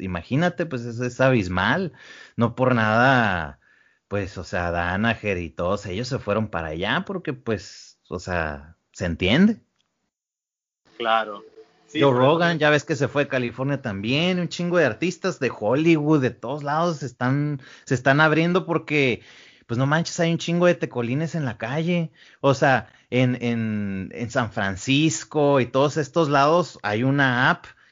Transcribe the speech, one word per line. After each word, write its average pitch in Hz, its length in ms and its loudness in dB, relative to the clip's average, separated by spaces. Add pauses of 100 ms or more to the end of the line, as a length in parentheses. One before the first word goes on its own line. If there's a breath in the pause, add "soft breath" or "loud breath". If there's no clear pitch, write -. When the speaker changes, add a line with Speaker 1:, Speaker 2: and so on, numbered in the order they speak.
Speaker 1:
imagínate, 131 680 -2
pues 131 200 -6
es, 117 140 -8
es 123 200 -4
abismal. 123 720 2 (440 loud breath)
No 117 200 0
por 127 180 2
nada, 110 840 2 (480 soft breath)
pues, 98 300 -6
o 87 60 -10
sea, 87 260 -4
Danaher 95 680 -2
y 82 120 -8
todos 95 360 -4
ellos 107 220 -8
se 127 100 -4
fueron 104 300 -2
para 82 200 -6
allá 104 380 -4
porque, 190 280 -8
pues, - 760 -10
o 90 100 -8
sea, 80 580 -6 (160)
se - 140 -8
entiende. 117 540 2 (1400)
Speaker 2:
Claro. 110 480 -2 (420)
Sí, 156 140 -4
Speaker 1:
Joe 139 120 4
Speaker 2:
por 123 40 2
eso 123 80 2
Speaker 1:
Rogan, 165 280 4
Speaker 2:
mismo. 160 80 -2
Speaker 1:
ya 151 100 4
ves 147 140 2
que 156 120 -4
se 123 120 0
fue 143 140 0
a 139 60 -2
California 131 540 -4
también, 131 580 -2
un 170 80 -4
chingo 175 300 -2
de 160 80 4
artistas 175 520 -4
de 120 180 -2
Hollywood, 151 640 2
de 123 80 2
todos 139 340 -8
lados 156 340 -2
se 143 80 -8
están, 139 540 -2 (240 loud breath)
se 135 100 0
están 135 260 4
abriendo 160 460 2
porque, 147 560 0 (440 loud breath)
pues 117 120 -4
no 131 80 0
manches, 160 340 -2
hay 165 120 2
un 165 60 -2
chingo 175 280 0
de 175 80 4
tecolines 135 600 -4
en 160 100 -4
la 110 120 -4
calle. 160 540 -4 (300 soft breath)
O 135 140 4
sea, 131 340 2 (220 soft breath)
en, 123 320 2
en, 107 720 -4
en 117 180 -8
San 120 200 -2
Francisco 139 1120 0
y 120 60 0
todos 135 300 0
estos 156 320 0
lados 147 540 2
hay 104 220 -2
una 135 460 2
app - 160 -4 (260 soft breath)